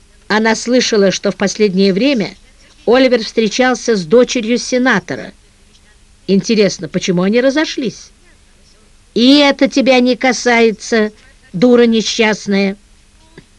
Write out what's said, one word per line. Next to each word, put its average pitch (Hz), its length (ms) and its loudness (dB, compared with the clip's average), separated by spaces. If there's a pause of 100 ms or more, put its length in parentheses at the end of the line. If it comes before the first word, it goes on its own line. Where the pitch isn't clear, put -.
(280)
Она 220 280 0
слышала, 220 560 0
что 202 200 -4
в - 60 -10
последнее 196 560 0
время 226 420 -2 (500)
Оливер 247 380 2
встречался 233 720 -2
с 185 100 -4
дочерью 233 520 0
сенатора. 240 760 -4 (960)
Интересно, 196 640 0
почему 175 340 -4
они 208 160 0
разошлись? 269 720 -4 (1000)
«И 254 240 4
это 277 320 2
тебя 254 300 2
не 247 160 2
касается, 233 960 0 (420)
дура 240 300 4
несчастная». 208 920 -2 (840)